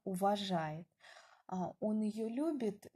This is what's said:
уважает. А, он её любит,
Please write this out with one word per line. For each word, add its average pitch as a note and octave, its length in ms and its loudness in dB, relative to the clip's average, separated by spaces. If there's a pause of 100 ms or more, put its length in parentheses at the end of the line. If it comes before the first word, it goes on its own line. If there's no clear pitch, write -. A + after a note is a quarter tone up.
уважает. F#3 840 0 (600)
А, F#3 340 -2
он G#3+ 200 2
её G#3+ 280 0
любит, B3 680 0